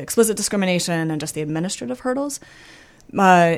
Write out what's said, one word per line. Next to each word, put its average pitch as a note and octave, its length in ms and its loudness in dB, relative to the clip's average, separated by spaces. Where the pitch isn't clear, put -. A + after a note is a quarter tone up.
explicit G#3+ 340 2
discrimination F3+ 760 -2
and D3+ 80 -4
just D3+ 160 -8
the D#3 60 -6
administrative F3+ 580 -6
hurdles, C#4 400 -4
uh, F3 420 6